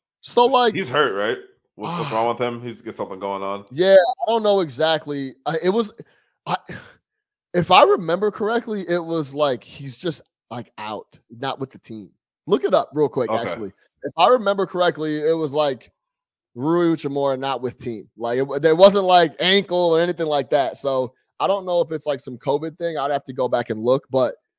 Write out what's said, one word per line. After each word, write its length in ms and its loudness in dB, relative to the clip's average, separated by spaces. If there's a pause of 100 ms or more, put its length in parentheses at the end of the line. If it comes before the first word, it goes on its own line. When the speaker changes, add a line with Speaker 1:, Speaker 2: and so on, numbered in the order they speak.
(220)
Speaker 1:
So, 240 2
like 280 2
Speaker 2:
He's 160 -6
hurt, 260 2
right? 220 -2 (380)
What's, 240 -8
what's 120 -6
Speaker 1:
Ah. 40 -4
Speaker 2:
wrong 140 2
with 100 -4
him? 220 -4
He's 200 -12
got 120 -12
something 260 -10
going 240 -6
on. 280 -8
Speaker 1:
Yeah, 240 4
I 360 4
don't 120 -2
know 180 2
exactly. 720 -4 (120)
I, 180 -4
it 60 2
was, 220 -2 (540)
I, 120 -4 (1000)
if 160 0
I 120 8
remember 480 2
correctly, 560 -4
it 160 0
was 300 -4
like 300 0
he's 340 -16
just, 240 -8 (300)
like, 260 -12
out, 400 -12 (140)
not 280 -8
with 120 -10
the 80 -20
team. 320 -18 (340)
Look 180 0
it 120 2
up 180 2
real 160 2
quick, 220 -2
Speaker 2:
Okay. 180 -2
Speaker 1:
actually. 220 -8 (320)
If 140 -8
I 100 4
remember 400 0
correctly, 500 -2
it 180 0
was 160 -4
like 400 -2 (640)
Rui 400 0
Hachimura 420 -2
not 240 -4
with 160 -8
team. 400 -12
Like, 220 -2
it 80 0
wa-, 120 -4
there 160 4
wasn't, 300 8
like, 340 6
ankle 560 2
or 60 4
anything 260 -2
like 240 0
that. 260 0
So, 360 -2 (260)
I 80 0
don't 180 0
know 160 0
if 100 -2
it's, 140 -8
like, 160 -2
some 160 -14
covid 420 -4
thing. 180 -4
I'd 140 -2
have 140 -4
to 80 -14
go 160 -2
back 200 -2
and 140 -6
look. 260 2
But, 260 0 (240)